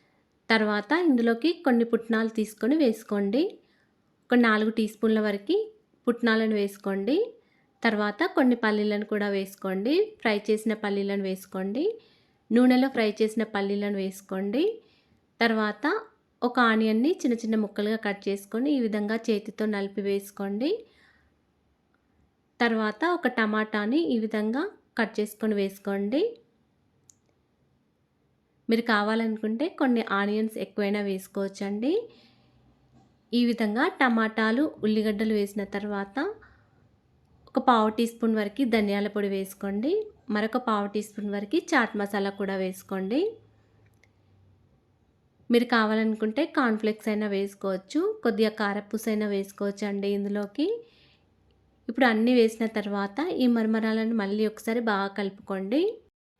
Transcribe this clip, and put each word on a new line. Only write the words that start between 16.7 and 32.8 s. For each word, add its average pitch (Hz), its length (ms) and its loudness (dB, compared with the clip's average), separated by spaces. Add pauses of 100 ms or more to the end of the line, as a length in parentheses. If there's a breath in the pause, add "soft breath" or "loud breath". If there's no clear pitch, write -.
చిన్న 247 220 0
చిన్న 220 200 -2
ముక్కలుగా 214 440 -2
కట్ 202 220 -4
చేసుకొని 208 500 -2
ఈ 277 80 2
విధంగా 214 380 -2
చేతితో 220 480 -4
నలిపి 202 360 -4
వేసుకోండి. 202 720 -4 (1900 soft breath)
తర్వాత 220 520 0
ఒక 349 160 -2
టమాటాని 214 800 0
ఈ 254 120 0
విధంగా 220 440 -2 (320)
కట్ 220 200 -2
చేసుకొని 214 400 -2
వేసుకోండి. 202 640 -2 (2500)
మీరు 226 140 2
కావాలనుకుంటే 220 880 0
కొన్ని 247 400 2
ఆనియన్స్ 208 460 0
ఎక్కువైనా 208 440 -2
వేసుకోవచ్చండి. 196 920 -4 (1400 soft breath)